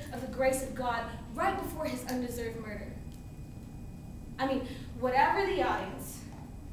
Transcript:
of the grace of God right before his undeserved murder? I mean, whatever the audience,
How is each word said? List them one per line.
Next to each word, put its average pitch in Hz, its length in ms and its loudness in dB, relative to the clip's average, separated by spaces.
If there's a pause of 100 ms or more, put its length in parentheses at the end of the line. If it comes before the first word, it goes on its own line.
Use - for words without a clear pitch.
(100)
of 247 120 -4
the 226 120 -4
grace 262 280 6
of - 120 -4
God 240 300 2 (300)
right 349 280 4
before - 220 -2
his 254 220 -2
undeserved 240 540 -2
murder? 208 320 -6 (1500)
I 262 80 2
mean, 269 200 2 (320)
whatever 262 480 6
the 320 160 4
audience, - 580 0 (520)